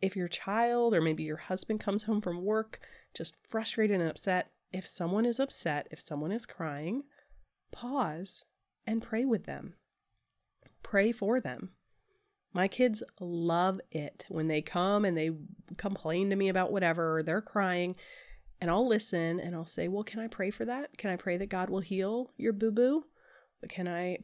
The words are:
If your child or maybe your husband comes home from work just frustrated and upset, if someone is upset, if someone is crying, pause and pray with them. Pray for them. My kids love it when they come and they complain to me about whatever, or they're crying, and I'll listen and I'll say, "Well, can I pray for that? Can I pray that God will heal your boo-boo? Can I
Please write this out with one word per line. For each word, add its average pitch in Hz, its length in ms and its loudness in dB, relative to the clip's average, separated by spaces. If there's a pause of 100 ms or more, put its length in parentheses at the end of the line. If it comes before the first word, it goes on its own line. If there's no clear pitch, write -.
If 190 140 0
your 180 140 -2
child 233 640 2
or 165 60 6
maybe 160 240 2
your 151 140 -4
husband 196 420 -2
comes 208 240 0
home 214 160 2
from 175 240 -2
work 220 340 0 (360)
just - 280 -6
frustrated 214 580 2
and 165 80 2
upset, - 440 0 (200)
if 185 140 -6
someone 190 380 0
is 240 160 2
upset, 165 500 -2
if - 100 -10
someone 151 300 -4
is 226 160 -2
crying, 165 560 -4 (720)
pause 196 720 -4 (420)
and 220 160 0
pray 226 220 -2
with 233 200 2
them. - 300 -10 (1120)
Pray 208 260 4
for 226 300 0
them. 143 320 -8 (840)
My 190 120 4
kids 226 340 2 (180)
love 175 680 2
it - 380 -6
when 160 200 0
they 156 140 2
come 196 420 2
and 180 100 2
they 160 180 2 (440)
complain 190 540 0
to 196 60 4
me 196 120 4
about 185 240 2
whatever, 165 460 2
or 160 40 2
they're 165 200 0
crying, 180 540 0 (680)
and 170 80 2
I'll 220 180 4
listen 175 500 2
and 175 160 -4
I'll 165 120 -6
say, - 220 -2
"Well, 202 160 -2
can 220 160 -8
I 226 80 -6
pray 202 220 -2
for 226 140 -6
that? 254 320 -6
Can 202 140 -4
I 180 60 0
pray 175 200 -2
that 196 140 -6
God 185 180 -2
will 190 120 -2
heal 202 580 -2
your 220 160 2
boo-boo? 233 500 4 (640)
Can 180 180 -6
I 180 380 -2